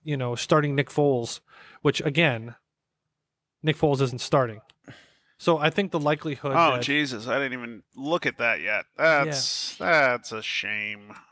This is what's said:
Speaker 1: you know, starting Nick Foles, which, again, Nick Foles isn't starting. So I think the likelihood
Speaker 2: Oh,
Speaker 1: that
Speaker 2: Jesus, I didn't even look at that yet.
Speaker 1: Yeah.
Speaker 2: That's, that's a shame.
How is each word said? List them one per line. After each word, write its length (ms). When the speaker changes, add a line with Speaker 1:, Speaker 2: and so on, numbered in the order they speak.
Speaker 1:
you 140
know, 180
starting 400
Nick 160
Foles, 500
which, 180
again, 540
Nick 140
Foles 240
isn't 200
starting. 400
So 200
I 120
think 200
the 100
likelihood 560
Speaker 2:
Oh, 160
Speaker 1:
that 100
Speaker 2:
Jesus, 440
I 120
didn't 160
even 280
look 280
at 140
that 220
yet. 240
Speaker 1:
Yeah. 260
Speaker 2:
That's, 520
that's 560
a 100
shame. 720